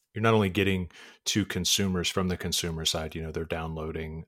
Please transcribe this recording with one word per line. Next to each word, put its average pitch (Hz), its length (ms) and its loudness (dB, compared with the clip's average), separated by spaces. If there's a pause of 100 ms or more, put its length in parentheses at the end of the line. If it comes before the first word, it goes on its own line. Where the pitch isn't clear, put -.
(140)
you're 107 80 -4
not 113 120 6
only 104 160 6
getting 95 420 2 (360)
to 101 180 2
consumers 92 640 0
from 92 180 0
the 90 80 0
consumer 82 480 -2
side, 78 320 -2
you 80 80 -6
know, 80 80 -6
they're 82 140 -4
downloading, 80 800 -6